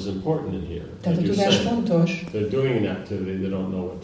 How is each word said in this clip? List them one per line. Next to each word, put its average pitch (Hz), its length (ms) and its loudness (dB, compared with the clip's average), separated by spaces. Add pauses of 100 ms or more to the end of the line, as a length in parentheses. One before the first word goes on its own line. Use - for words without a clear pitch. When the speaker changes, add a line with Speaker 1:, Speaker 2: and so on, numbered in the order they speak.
Speaker 1:
is - 60 -6
important 147 480 -2
in 95 140 -4
here, - 180 -8 (160)
Speaker 2:
Tehát 170 160 2
Speaker 1:
like 175 120 2
Speaker 2:
a 202 40 2
Speaker 1:
you're 202 40 2
Speaker 2:
tudás 196 160 4
Speaker 1:
saying. - 160 4
Speaker 2:
fontos. 180 640 2
Speaker 1:
They're 107 200 0
doing 123 340 2
an 92 100 0
activity, 95 420 -4
they 95 120 -2
don't 95 200 -2
know 92 160 -4
what - 180 -8